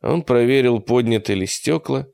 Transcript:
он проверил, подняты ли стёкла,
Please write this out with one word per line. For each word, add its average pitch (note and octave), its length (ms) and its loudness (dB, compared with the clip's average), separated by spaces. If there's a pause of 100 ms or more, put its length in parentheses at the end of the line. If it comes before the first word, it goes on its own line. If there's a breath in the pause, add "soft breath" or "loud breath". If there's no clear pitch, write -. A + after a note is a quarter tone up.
он E3+ 200 -2
проверил, B2 600 2
подняты A2+ 520 0
ли F#2+ 140 -2
стёкла, C3+ 680 -4